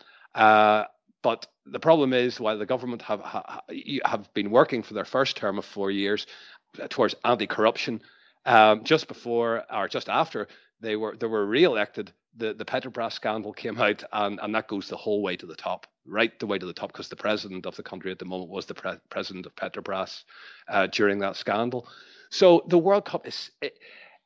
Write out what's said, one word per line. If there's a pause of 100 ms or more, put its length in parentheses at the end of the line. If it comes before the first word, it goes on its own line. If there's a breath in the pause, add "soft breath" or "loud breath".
(340 soft breath)
Uh, (360)
but (180)
the
problem
is,
while
the
government
have,
ha-,
ha-,
have
been
working
for
their
first
term
of
four
years, (540 soft breath)
uh,
towards
anti-corruption, (440 soft breath)
um,
just
before (100)
or
just
after (320 soft breath)
they
were,
they
were
re-elected, (240)
the,
the
Petrobras
scandal
came
out,
and,
and
that
goes
the
whole
way
to
the
top, (180)
right
the
way
to
the
top,
'cause
the
president
of
the
country
at
the
moment
was
the
pre-, (100)
president
of
Petrobras, (440 soft breath)
uh,
during
that
scandal. (440 soft breath)
So
the
World
Cup
is, (100)
it, (460 soft breath)